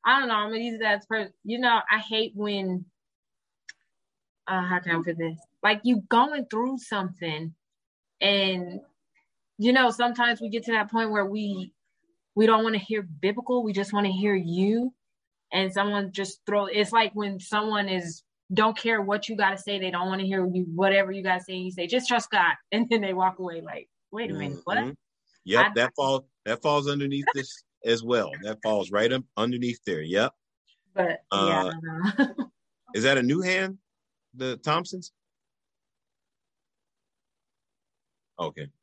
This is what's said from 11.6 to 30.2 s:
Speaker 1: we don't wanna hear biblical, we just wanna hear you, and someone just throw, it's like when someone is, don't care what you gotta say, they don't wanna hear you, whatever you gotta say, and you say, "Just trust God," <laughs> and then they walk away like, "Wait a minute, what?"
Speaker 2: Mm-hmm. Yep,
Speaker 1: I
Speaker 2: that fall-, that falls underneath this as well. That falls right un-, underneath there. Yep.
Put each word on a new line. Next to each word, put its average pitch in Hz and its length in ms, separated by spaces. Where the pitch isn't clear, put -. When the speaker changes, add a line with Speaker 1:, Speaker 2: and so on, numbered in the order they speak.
Speaker 1:
we 214 100
don't 220 180
wanna 220 140
hear 208 240
biblical, 208 600
we 214 100
just 196 180
wanna 202 200
hear 196 240
you, 190 580
and 190 220
someone 202 380
just 196 340
throw, 202 220
it's 202 240
like 226 240
when 202 240
someone 208 500
is, 175 320
don't 220 240
care 226 240
what 202 260
you 220 80
gotta 196 220
say, 202 220
they 185 100
don't 180 180
wanna 190 180
hear 190 200
you, 180 300
whatever 196 360
you 196 120
gotta 185 200
say, 185 100
and 185 120
you 185 60
say, 180 160
"Just 247 200
trust 240 220
God," 175 240
<laughs> - 80
and 226 200
then 226 100
they 190 140
walk 185 240
away 170 220
like, - 280
"Wait 220 180
a - 60
minute, 143 300
what?" 202 120
Speaker 2:
Mm-hmm. - 140
Yep, 113 200
Speaker 1:
I 208 100
Speaker 2:
that 120 200
fall-, 135 320
that 113 160
falls 147 260
underneath 139 460
this - 300
as 117 200
well. 113 280
That 107 200
falls 101 280
right 107 200
un-, 127 140
underneath 120 480
there. 85 160
Yep. 95 320